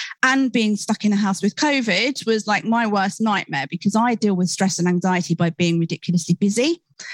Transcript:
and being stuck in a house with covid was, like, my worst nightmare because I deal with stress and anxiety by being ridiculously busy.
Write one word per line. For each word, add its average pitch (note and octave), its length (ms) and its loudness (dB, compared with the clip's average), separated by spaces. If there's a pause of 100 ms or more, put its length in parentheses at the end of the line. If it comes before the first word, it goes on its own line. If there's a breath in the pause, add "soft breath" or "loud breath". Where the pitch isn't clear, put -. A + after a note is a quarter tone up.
(240 loud breath)
and C4 280 2
being G#3+ 240 2
stuck - 300 -4
in G#3 80 2
a G3+ 40 2
house G3 240 0
with G3 140 0
covid B3+ 680 0
was, A3 220 0
like, F#3+ 180 0
my A3+ 220 2
worst G3+ 340 0
nightmare F#3 480 -2
because G3 260 -2
I A#3 200 2
deal G#3 200 0
with F3+ 140 0
stress - 300 0
and F3 80 2
anxiety F3+ 480 0
by E3+ 160 0
being E3+ 280 0
ridiculously F3 560 0
busy. A#3 460 0 (320 loud breath)